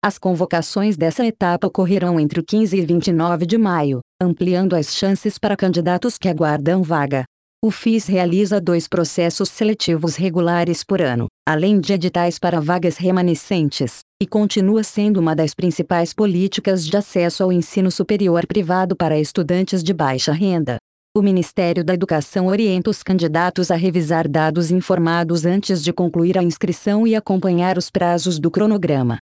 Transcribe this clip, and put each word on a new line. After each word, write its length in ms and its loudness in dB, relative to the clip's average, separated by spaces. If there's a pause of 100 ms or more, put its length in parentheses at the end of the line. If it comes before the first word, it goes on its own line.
As 160 -2
convocações 800 0
dessa 300 0
etapa 400 0
ocorrerão 540 2
entre 180 0
o 60 -2
quinze 320 2
e 100 0
vinte 220 2
e 40 2
nove 340 0
de 120 2
maio, 400 0 (240)
ampliando 540 2
as 180 -2
chances 440 -2
para 180 -2
candidatos 600 0
que 120 -2
aguardam 560 0
vaga. 400 -2 (380)
O 80 2
fis 360 0
realiza 540 2
dois 260 0
processos 600 -2
seletivos 680 -2
regulares 680 0
por 160 -2
ano, 280 0 (200)
além 320 2
de 140 0
editais 440 0
para 220 0
vagas 380 0
remanescentes, 1040 0 (200)
e 60 0
continua 560 2
sendo 360 0
uma 160 2
das 200 0
principais 580 -2
políticas 720 0
de 100 -4
acesso 480 0
ao 80 2
ensino 400 0
superior 560 0
privado 480 0
para 240 0
estudantes 640 -2
de 120 0
baixa 360 -2
renda. 460 0 (400)
O 60 2
Ministério 600 0
da 120 0
Educação 540 -2
orienta 420 0
os 120 -6
candidatos 680 0
a 60 2
revisar 520 0
dados 420 0
informados 760 0
antes 360 0
de 80 -2
concluir 460 0
a 60 2
inscrição 640 0
e 100 2
acompanhar 640 0
os 100 -4
prazos 500 0
do 120 0
cronograma. 680 0 (140)